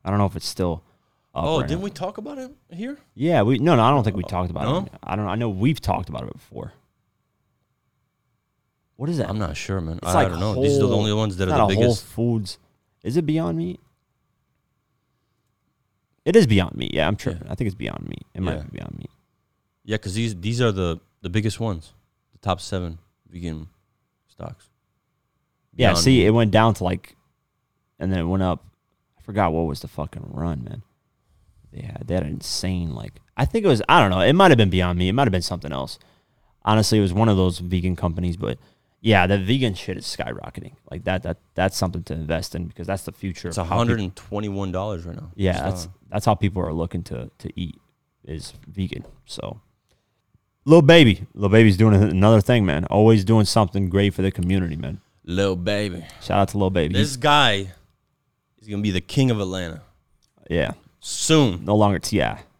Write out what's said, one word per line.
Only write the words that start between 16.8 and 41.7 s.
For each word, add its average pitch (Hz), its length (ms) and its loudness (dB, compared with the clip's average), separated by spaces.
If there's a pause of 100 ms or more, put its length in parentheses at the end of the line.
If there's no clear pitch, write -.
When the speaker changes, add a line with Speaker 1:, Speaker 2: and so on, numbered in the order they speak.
Speaker 1:
Yeah, 78 140 2
I'm 104 80 -2
tripping. - 300 -8
Speaker 2:
Yeah. - 60 -10
Speaker 1:
I - 20 -6
think 117 120 -6
it's 95 80 -4
Beyond 50 340 -10
Meat. 50 260 -14
It 92 80 -6
might 90 140 -4
Speaker 2:
Yeah. 76 60 -10
Speaker 1:
be - 160 -14
Beyond 50 200 -14
Meat. 50 120 -16 (760)
Speaker 2:
Yeah, 107 120 -4
'cause 98 180 -8
these, 110 260 -4
these 117 200 -4
are 117 100 2
the, 87 300 -2 (220)
the 92 80 -10
biggest 104 280 -2
ones. 101 340 -6 (400)
The - 60 -20
top 92 220 -4
seven 87 380 -6 (300)
vegan 85 400 -10 (600)
stocks. - 400 -18 (1040)
Speaker 1:
Yeah, 123 140 2
Speaker 2:
Beyond 85 160 2
Speaker 1:
see, 131 140 6
Speaker 2:
Meat. 92 80 6
Speaker 1:
it 107 40 6
went 113 220 4
down 110 220 4
to, 90 100 -6
like, 92 320 -6 (840)
and 95 140 -4
then 92 80 0
it 82 40 -2
went 92 180 0
up. 90 220 -2 (540)
I - 40 -20
forgot 95 300 0
what 82 140 -2
was 71 140 -6
the - 80 -16
fucking - 440 -12
run, 76 320 -6
man. - 180 -14 (880)
They - 100 -14
had, - 240 -12
they 90 80 -6
had 92 100 -2
an 73 100 -8
insane, 87 600 -6
like, 52 260 -14 (160)
I 131 100 -2
think 220 180 -2
it 185 40 4
was, 117 200 4
I 151 120 8
don't 101 100 4
know. 92 100 2
It 120 140 6
might 185 160 8
have 123 80 8
been 101 120 6
Beyond 90 280 0
Meat. 92 100 2
It 95 60 2
might 139 100 2
have 101 80 2
been 90 100 0
something 78 300 -8
else. 67 260 -8 (640)
Honestly, 110 340 4
it 101 40 4
was 92 120 2
one 110 140 2
of 101 80 4
those 92 220 2
vegan 90 380 -2
companies, 90 400 -4
but 62 220 -8 (420)
yeah, 98 260 4
the 98 120 2
vegan 110 360 -2
shit 92 220 -10
is - 80 -14
skyrocketing. - 720 -12 (160)
Like 90 140 -12
that, 92 200 -2
that, 85 140 -6 (160)
that's 92 220 0